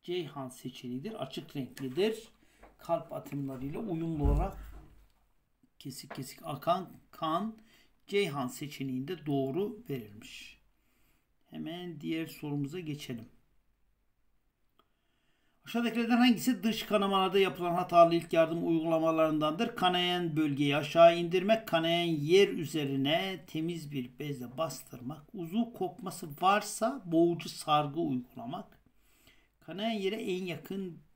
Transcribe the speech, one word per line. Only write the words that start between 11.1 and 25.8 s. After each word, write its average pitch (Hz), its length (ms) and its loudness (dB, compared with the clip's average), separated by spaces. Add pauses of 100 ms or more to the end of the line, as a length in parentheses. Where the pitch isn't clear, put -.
Hemen 160 520 -12
diğer 160 260 -4
sorumuza 147 520 -6
geçelim. 147 460 -8 (2500)
Aşağıdakilerden 233 520 0
hangisi 240 460 4
dış 214 200 0
kanamalarda 196 560 2
yapılan 175 340 2
hatalı 170 420 8
ilk 170 180 0
yardım 165 340 4
uygulamalarındandır? 160 1080 2
Kanayan 180 600 2
bölgeyi 143 400 2
aşağı 170 400 8
indirmek, 185 500 2
kanayan 170 400 2
yer 165 400 6
üzerine 147 1000 -2
temiz 160 440 -6
bir 127 280 -8
bezle 127 380 -8
bastırmak, 143 640 -8 (120)
uzuv 196 400 -2
kopması 180 560 -8 (120)